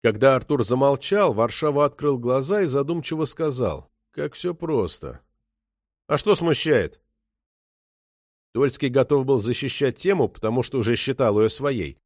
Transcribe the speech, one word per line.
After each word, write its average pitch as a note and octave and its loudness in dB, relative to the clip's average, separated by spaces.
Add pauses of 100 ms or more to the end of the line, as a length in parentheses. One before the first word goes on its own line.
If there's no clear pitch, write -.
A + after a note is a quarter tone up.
Когда A#2+ 4
Артур B2+ 0
замолчал, C#3 2
Варшава C#3+ 0
открыл C#3 -2
глаза C3+ 0
и F3 0
задумчиво D3+ -4
сказал: B2+ -4 (200)
"Как D3 -8
все F3 -6
просто". G#2+ -4 (840)
"А D3 -2
что G3+ 2
смущает?" D3 0 (1500)
Тульский C3+ 0
готов C3+ 2
был C3 4
защищать B2 -2
тему, E3+ 0
потому A#2 -4
что - -4
уже A#2 0
считал A#2 0
ее A2 4
своей. A2+ -4